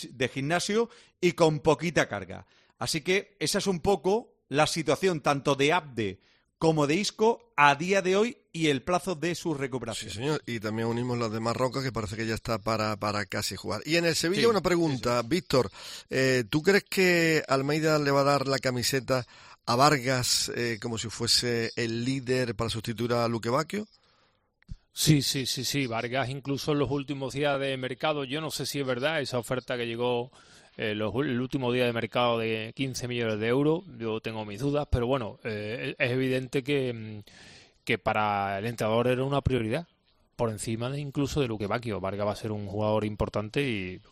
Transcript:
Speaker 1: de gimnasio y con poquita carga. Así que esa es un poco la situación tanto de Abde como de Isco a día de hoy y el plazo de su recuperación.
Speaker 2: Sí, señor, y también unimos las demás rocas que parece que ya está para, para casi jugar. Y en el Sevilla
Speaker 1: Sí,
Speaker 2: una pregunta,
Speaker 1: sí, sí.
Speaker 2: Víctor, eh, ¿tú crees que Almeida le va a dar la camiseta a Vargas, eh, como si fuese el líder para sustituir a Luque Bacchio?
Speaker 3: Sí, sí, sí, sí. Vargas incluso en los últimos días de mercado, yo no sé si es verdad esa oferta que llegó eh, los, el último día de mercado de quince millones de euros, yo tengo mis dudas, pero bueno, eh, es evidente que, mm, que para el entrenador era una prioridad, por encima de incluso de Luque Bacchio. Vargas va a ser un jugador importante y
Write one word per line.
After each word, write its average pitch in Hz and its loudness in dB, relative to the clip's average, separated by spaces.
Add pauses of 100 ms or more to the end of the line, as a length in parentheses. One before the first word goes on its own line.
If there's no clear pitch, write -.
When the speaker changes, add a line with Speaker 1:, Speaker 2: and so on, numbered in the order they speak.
(120)
Speaker 1:
de 123 -2
gimnasio 175 0 (320)
y 175 4
con 156 4
poquita 156 2
carga. 95 -8 (320)
Así 139 -4
que 185 -2
esa 156 0
es 185 -2
un 185 0
poco 196 0 (160)
la 143 4
situación 160 0
tanto 143 2
de 139 4
Abde 117 -2 (380)
como 156 4
de 151 4
Isco 214 0
a 143 8
día 185 0
de 185 2
hoy 220 2 (160)
y 160 0
el 139 2
plazo 180 -2
de 160 -2
su 165 -4
recuperación. 117 -6
Speaker 2:
Sí, 95 -10
señor, 143 -2
y 117 -4
también 110 -2
unimos 120 -2
las 117 -2
demás 113 -2
rocas 127 0
que 131 -4
parece 107 -6
que 110 -4
ya 110 -2
está 113 -2
para, 107 0
para 104 -2
casi 101 -4
jugar. 98 -4
Y 160 2
en 170 2
el 160 2
Sevilla 202 0
Speaker 1:
Sí, 233 6
Speaker 2:
una 214 4
pregunta, 151 2
Speaker 1:
sí, 117 0
sí. 117 -10
Speaker 2:
Víctor, 131 2 (400)
eh, 131 2
¿tú 151 0
crees 196 6
que 170 4
Almeida 151 2
le 143 2
va 139 6
a 135 2
dar 139 4
la 135 2
camiseta 127 0 (400)
a 120 2
Vargas, 131 2
eh, 120 -2
como 117 -4
si 107 -8
fuese 117 0
el 117 -2
líder 127 -2
para 117 -4
sustituir 113 -2
a 117 2
Luque 113 -2
Bacchio? 160 -2 (1040)
Speaker 3:
Sí, 151 4
sí, 131 -2
sí, 123 -4
sí. 139 -2
Vargas 117 -2
incluso 139 -4
en 147 2
los 127 0
últimos 139 -4
días 143 0
de 135 -2
mercado, 139 -4
yo 135 -6
no 156 -6
sé 139 -6
si 143 -4
es 139 -4
verdad 139 0
esa 123 -4
oferta 127 -4
que 120 -4
llegó 120 -2 (460)
eh, 107 -2
los, 107 -2
el 131 0
último 127 -2
día 123 2
de 120 2
mercado 117 0
de 113 -4
quince 131 -4
millones 113 -2
de 110 0
euros, 151 2 (140)
yo 110 -4
tengo 110 -6
mis 104 -10
dudas, 143 0
pero 120 2
bueno, 123 -2
eh, 113 -6
es 131 0
evidente 131 0
que, 135 -2
mm, 110 -10 (640)
que 117 0
para 104 0
el 104 -4
entrenador 117 2
era 127 2
una 139 0
prioridad, 127 -2 (480)
por 120 0
encima 113 -4
de 143 -6
incluso 143 -2
de 131 2
Luque 107 -4
Bacchio. 107 -4
Vargas 101 -2
va 104 2
a - -10
ser 107 -6
un 104 -6
jugador 107 0
importante 107 -4
y 95 -4 (120)